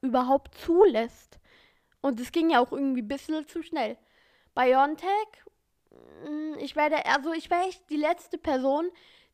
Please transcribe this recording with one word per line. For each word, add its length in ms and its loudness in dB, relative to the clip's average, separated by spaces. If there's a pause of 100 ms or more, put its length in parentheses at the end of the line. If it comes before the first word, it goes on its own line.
überhaupt 540 0
zulässt. 840 2 (640)
Und 180 -2
es 120 -10
ging 180 0
ja 100 4
auch 120 0
irgendwie 300 -4
ein 60 -10
bisschen 400 -6
zu 160 -10
schnell. 340 -6 (580)
BioNTech, 880 0 (840)
mm, 320 -8
ich 160 -10
wär 140 2
der, 260 -2
also 160 -4
ich 180 -8
wär 180 0
echt 220 -14
die 80 -4
letzte 400 -2
Person, 520 0 (440)